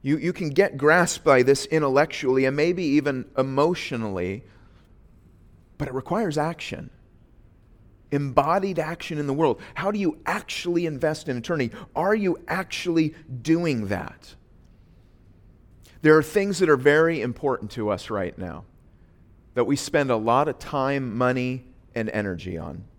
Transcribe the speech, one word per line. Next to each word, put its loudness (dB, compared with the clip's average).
You, 0
you -2
can -6
get 2
grasped 4
by 8
this 4
intellectually 2
and 0
maybe 0
even 0
emotionally, -2
but -6
it -8
requires -2
action. -6
Embodied 0
action -6
in -4
the -2
world. 2
How -4
do -2
you -2
actually -4
invest -4
in -4
eternity? -4
Are 0
you 0
actually -2
doing 0
that? -8
There 8
are 6
things -2
that 4
are 6
very 4
important -4
to -4
us -4
right -4
now -12
that 2
we 0
spend 0
a 2
lot 2
of -4
time, -4
money, 0
and -4
energy -4
on, -12